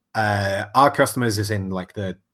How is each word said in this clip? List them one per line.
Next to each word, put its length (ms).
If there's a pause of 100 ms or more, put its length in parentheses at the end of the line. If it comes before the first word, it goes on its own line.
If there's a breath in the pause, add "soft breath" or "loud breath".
(160)
uh, 580
our 160
customers, 480
as 140
in, 180
like, 240
the, 240 (160)